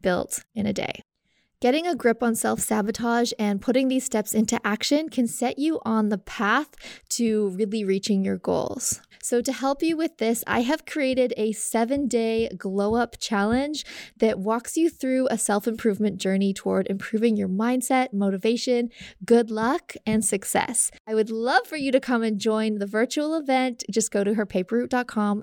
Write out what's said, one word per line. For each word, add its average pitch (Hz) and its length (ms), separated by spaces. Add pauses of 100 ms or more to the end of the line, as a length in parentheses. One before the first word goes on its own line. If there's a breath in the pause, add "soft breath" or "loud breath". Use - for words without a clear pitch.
built - 440 (100)
in 208 100
a 208 80
day. - 280 (600)
Getting 302 280
a 330 80
grip 233 260
on 226 140
self-sabotage 226 1000
and 202 240
putting 262 280
these 262 160
steps - 280
into - 320
action 285 440
can 254 180
set - 320
you 311 260
on 220 240
the 202 100
path 220 500 (400 loud breath)
to 214 400
really 202 340
reaching 196 420
your 190 140
goals. - 640 (200 loud breath)
So 240 220
to 262 100
help 269 300
you 330 140
with 320 220
this, 226 280
I 226 140
have 269 260
created 262 500
a 220 140
seven-day 226 1080
glow-up 208 600
challenge 240 680 (340 loud breath)
that 220 200
walks 220 380
you 330 120
through 262 440
a 233 40
self-improvement 214 840
journey 196 360
toward 190 320
improving 214 500
your 202 120
mindset, 254 640
motivation, 226 800 (340 loud breath)
good 233 260
luck, 233 440 (120)
and 180 180
success. - 680 (160)
I 220 80
would 220 120
love 247 380
for - 100
you 277 140
to 262 80
come 247 240
and 220 160
join 214 380
the 202 100
virtual 262 480
event. 262 560
Just 220 220
go 202 100
to 202 120
her 208 120
paper 190 300
route 240 140
dot 247 180
com 208 340